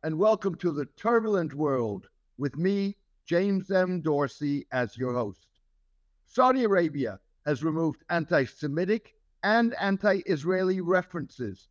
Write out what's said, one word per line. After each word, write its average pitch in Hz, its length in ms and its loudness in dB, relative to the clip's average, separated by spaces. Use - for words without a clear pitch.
and 160 100 -4
welcome 196 380 2
to 170 160 -4
The 143 160 -4
Turbulent 214 560 0
World 127 540 -2
with 139 180 -4
me, 196 400 -2
James 190 460 0
M. 185 280 2
Dorsey, 143 720 -2
as 123 260 -4
your 127 160 -4
host. 113 360 -6
Saudi 262 360 4
Arabia 151 560 0
has 147 200 -2
removed 160 440 -2
anti-Semitic 165 1040 -2
and 233 320 2
anti-Israeli 190 1040 0
references 165 920 -4